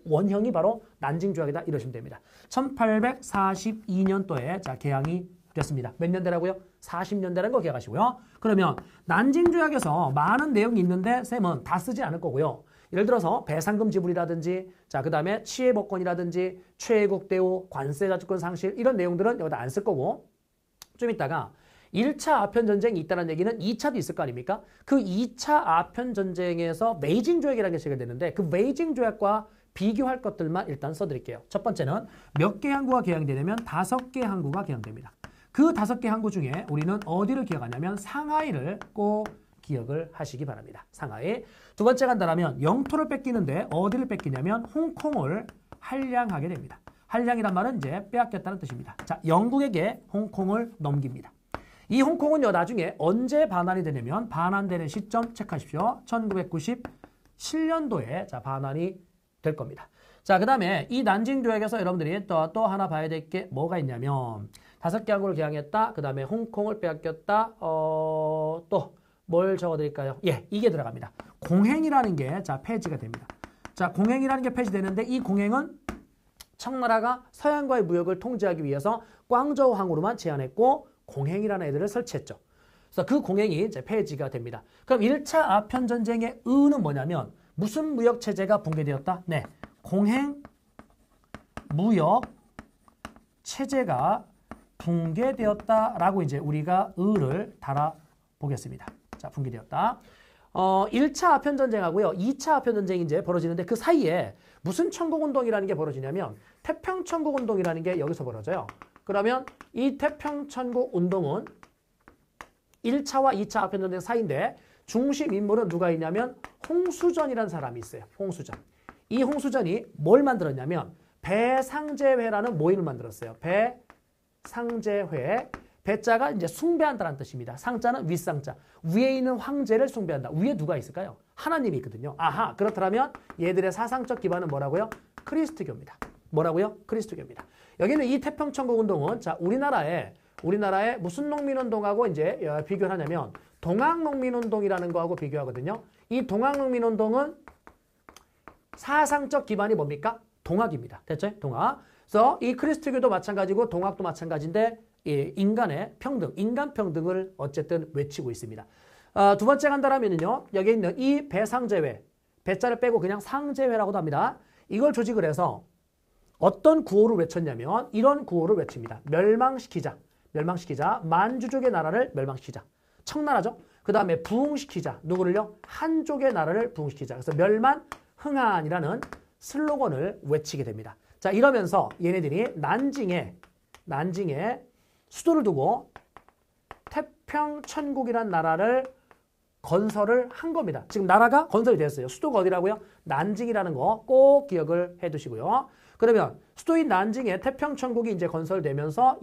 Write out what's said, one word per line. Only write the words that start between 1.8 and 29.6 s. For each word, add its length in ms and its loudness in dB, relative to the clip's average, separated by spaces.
됩니다. 280 -14
천팔백사십이 1600 0
년도에 560 -2
자, 180 -8
개항이 500 -2
됐습니다. 440 -4
몇 140 0
년대라고요? 460 0
사십 380 -6
년대라는 340 -2
거 80 4
기억하시고요. 580 -2
그러면 380 4
난징 440 6
조약에서 600 2
많은 400 2
내용이 280 4
있는데 440 2
쌤은 400 0
다 140 -2
쓰지 260 -4
않을 160 -4
거고요. 420 -2
예를 120 2
들어서 400 2
배상금 460 0
지불이라든지, 800 -2
자, 140 -4
그다음에 400 -2
취해법권이라든지, 1200 -2
최애국 500 2
대우, 400 2
관세 400 -2
자주권 300 -2
상실 400 -4
이런 180 2
내용들은 440 0
여기다 180 -2
안 100 -6
쓸 160 -4
거고 440 -2
좀 140 -2
이따가 420 -4
일 260 0
차 220 2
아편 260 2
전쟁이 340 2
있다는 300 -2
얘기는 300 -2
이 180 -4
차도 200 -2
있을 160 -4
거 80 -4
아닙니까? 400 -4
그 160 4
이 360 -2
차 220 4
아편 560 0
전쟁에서 840 -2
베이징 420 2
조약이라는 320 0
게 60 -2
체결되는데 560 -4
그 140 -2
베이징 460 0
조약과 540 0